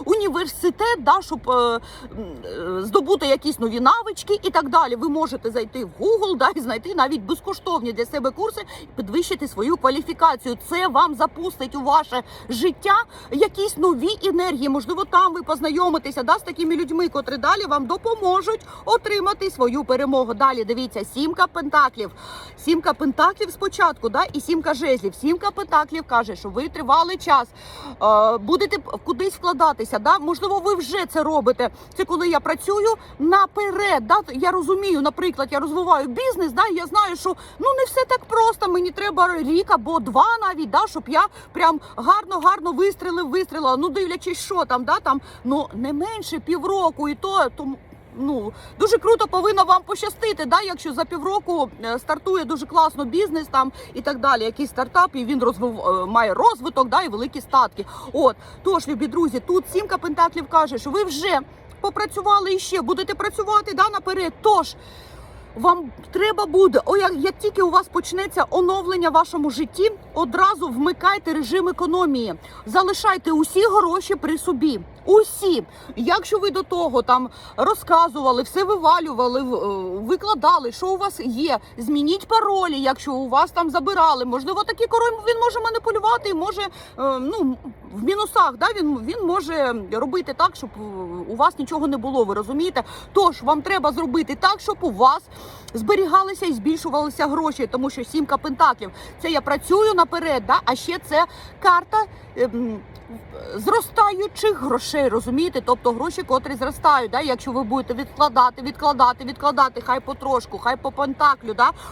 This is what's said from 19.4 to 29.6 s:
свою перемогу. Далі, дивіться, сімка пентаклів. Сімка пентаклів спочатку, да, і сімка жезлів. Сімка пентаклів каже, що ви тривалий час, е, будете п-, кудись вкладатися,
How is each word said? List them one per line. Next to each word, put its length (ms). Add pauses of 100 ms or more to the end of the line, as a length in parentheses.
свою 320
перемогу. 500
Далі, 300
дивіться, 420
сімка 420
пентаклів. 640 (540)
Сімка 280
пентаклів 580
спочатку, 580
да, 140 (100)
і 80
сімка 320
жезлів. 420
Сімка 360
пентаклів 560
каже, 280
що 140
ви 200
тривалий 480
час, 300 (560)
е, 340
будете 400
п-, 260
кудись 300
вкладатися, 680